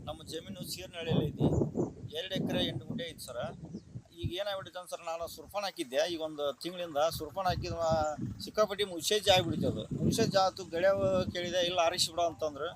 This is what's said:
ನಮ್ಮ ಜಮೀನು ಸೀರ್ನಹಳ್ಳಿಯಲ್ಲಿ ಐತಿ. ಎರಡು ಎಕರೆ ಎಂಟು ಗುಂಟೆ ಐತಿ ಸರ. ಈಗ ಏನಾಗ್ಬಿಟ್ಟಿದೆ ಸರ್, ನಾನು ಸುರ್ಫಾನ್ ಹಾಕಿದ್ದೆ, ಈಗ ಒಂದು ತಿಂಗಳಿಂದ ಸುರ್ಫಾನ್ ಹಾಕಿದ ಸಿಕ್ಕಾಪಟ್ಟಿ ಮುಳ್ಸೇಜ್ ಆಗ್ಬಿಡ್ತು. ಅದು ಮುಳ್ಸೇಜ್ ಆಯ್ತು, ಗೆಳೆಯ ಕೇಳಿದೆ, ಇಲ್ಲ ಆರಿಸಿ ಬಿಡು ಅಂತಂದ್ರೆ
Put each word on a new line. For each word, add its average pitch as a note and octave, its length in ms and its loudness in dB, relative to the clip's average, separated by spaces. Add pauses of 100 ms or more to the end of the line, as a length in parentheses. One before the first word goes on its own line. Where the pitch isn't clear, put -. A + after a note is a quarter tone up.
ನಮ್ಮ D#3 220 -10
ಜಮೀನು F3+ 380 -10
ಸೀರ್ನಹಳ್ಳಿಯಲ್ಲಿ E3+ 600 0
ಐತಿ. - 180 0 (720)
ಎರಡು F#3 280 -2
ಎಕರೆ F3+ 200 0
ಎಂಟು E3 220 -4
ಗುಂಟೆ - 180 -6
ಐತಿ D#3+ 220 -10
ಸರ. A#2+ 100 -8 (800)
ಈಗ - 140 -2
ಏನಾಗ್ಬಿಟ್ಟಿದೆ F3+ 580 -6
ಸರ್, E3+ 160 -8
ನಾನು E3 220 -4
ಸುರ್ಫಾನ್ F3 360 -6
ಹಾಕಿದ್ದೆ, D#3+ 480 0
ಈಗ D#3 80 -4
ಒಂದು D3 420 -2
ತಿಂಗಳಿಂದ E3+ 340 -6 (220)
ಸುರ್ಫಾನ್ E3 280 -4
ಹಾಕಿದ F3 260 0 (720)
ಸಿಕ್ಕಾಪಟ್ಟಿ G3+ 400 2
ಮುಳ್ಸೇಜ್ G3 440 0
ಆಗ್ಬಿಡ್ತು. E3+ 400 6
ಅದು - 140 -2
ಮುಳ್ಸೇಜ್ - 540 2
ಆಯ್ತು, F#3+ 280 2
ಗೆಳೆಯ E3+ 260 4 (420)
ಕೇಳಿದೆ, F3 340 0
ಇಲ್ಲ F3+ 120 2
ಆರಿಸಿ E3+ 320 4
ಬಿಡು E3 120 0
ಅಂತಂದ್ರೆ D#3 540 -2